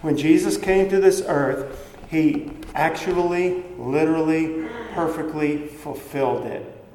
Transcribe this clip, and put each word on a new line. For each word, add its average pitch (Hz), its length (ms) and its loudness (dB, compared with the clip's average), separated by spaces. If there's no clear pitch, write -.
When 151 140 0
Jesus 156 400 4
came 190 340 2
to 190 100 4
this 190 260 6
earth, 139 600 -2
he 156 400 2
actually, 175 880 0
literally, 160 880 0
perfectly 156 760 -2
fulfilled 131 800 -4
it. - 320 -10